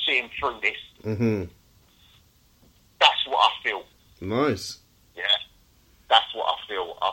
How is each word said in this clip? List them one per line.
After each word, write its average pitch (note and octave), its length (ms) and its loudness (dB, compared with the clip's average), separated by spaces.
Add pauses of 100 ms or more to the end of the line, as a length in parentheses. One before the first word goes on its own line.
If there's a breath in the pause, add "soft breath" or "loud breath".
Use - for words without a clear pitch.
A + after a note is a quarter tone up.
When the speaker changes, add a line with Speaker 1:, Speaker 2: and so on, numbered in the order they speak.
Speaker 1:
see C#3 140 2
him A#2 100 -6 (100)
through B2 220 -2
this. G#2+ 160 -2 (260)
Speaker 2:
Mm-hmm. G#2+ 400 0 (1600)
Speaker 1:
That's - 280 4
what - 120 0
I - 240 4
feel. G#2 200 -4 (380)
Speaker 2:
Nice. A2+ 580 -2 (360)
Speaker 1:
Yeah, F2 80 -10 (840)
that's - 260 4
what G#2 100 -4
I - 220 -2
feel. F#2 340 -6
I F#2+ 120 2